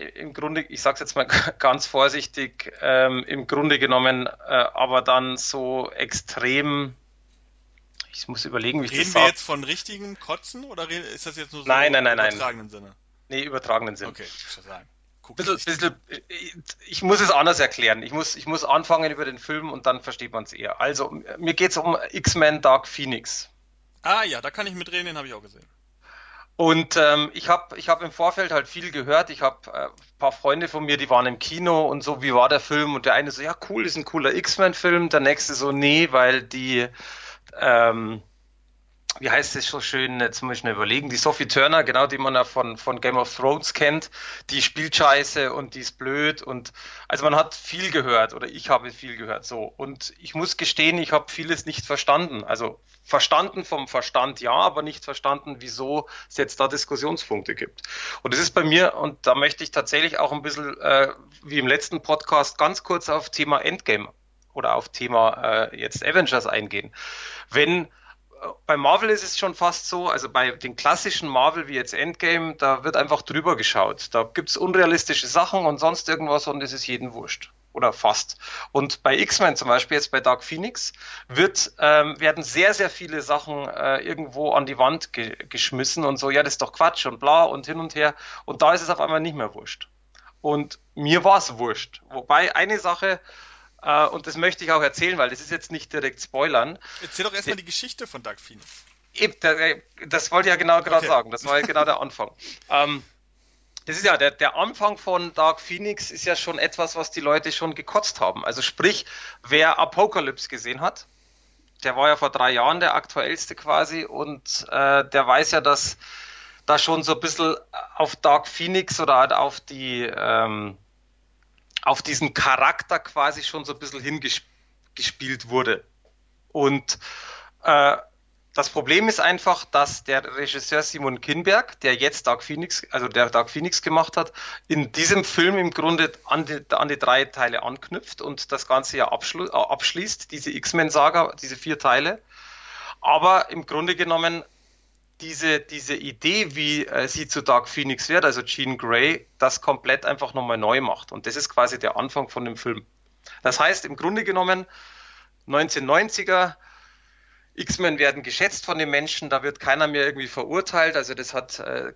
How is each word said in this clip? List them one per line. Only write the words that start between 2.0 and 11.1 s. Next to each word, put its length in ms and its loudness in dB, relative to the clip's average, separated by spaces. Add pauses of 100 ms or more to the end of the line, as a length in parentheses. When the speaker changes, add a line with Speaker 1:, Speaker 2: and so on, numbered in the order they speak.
Speaker 1:
ähm, 440 4
im 220 -6
Grunde 320 2
genommen, 480 2
äh, 40 -6
aber 720 2
dann 340 2
so 560 -4
extrem, 1040 -2 (1160)
ich 140 -16
muss 180 -10
überlegen, 380 -4
wie 40 -4
ich 40 -8
Speaker 2:
Reden 140 -2
Speaker 1:
das 100 -4
Speaker 2:
wir 80 4
Speaker 1:
sag. 0 -
Speaker 2:
jetzt 200 2
von 200 -6
richtigen 560 -10
Kotzen 460 -12
oder 240 -10
re-, 80 -8
ist 300 -12